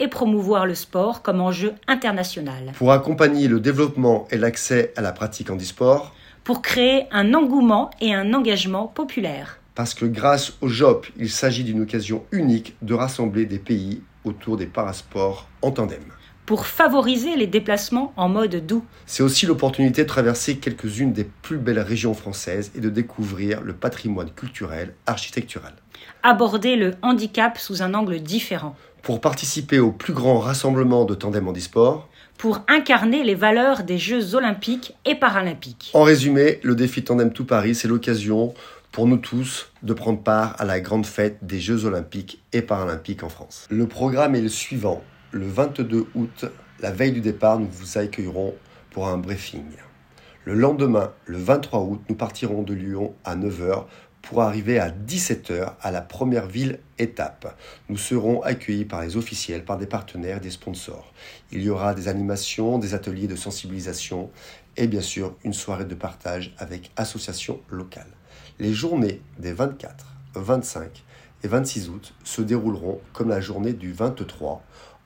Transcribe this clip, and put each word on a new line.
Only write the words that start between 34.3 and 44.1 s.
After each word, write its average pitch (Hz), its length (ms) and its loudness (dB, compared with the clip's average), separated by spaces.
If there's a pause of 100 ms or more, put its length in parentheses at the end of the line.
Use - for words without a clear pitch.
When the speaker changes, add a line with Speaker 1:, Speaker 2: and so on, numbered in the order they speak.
Speaker 1:
Olympiques 233 600 -2 (120)
et 285 80 2
Paralympiques. 185 800 -2
Speaker 2:
En 151 80 10
résumé, 143 600 6
le 123 120 2
défi 127 280 0
Tandem 120 300 2
to 127 120 -6
Paris, 113 300 2
c'est 117 140 -2
l'occasion 113 640 0 (400)
pour 117 140 2
nous 127 100 6
tous - 560 -4 (100)
de 110 120 -2
prendre 110 260 -2
part 110 400 0
à 104 60 -2
la 92 140 0
grande 104 260 -2
fête 104 340 -2
des 95 180 -6
Jeux 110 280 0
Olympiques 92 560 -6 (100)
et 120 80 2
Paralympiques 92 600 -4
en 85 80 -10
France. - 400 -20
Le 113 180 2
programme 135 460 2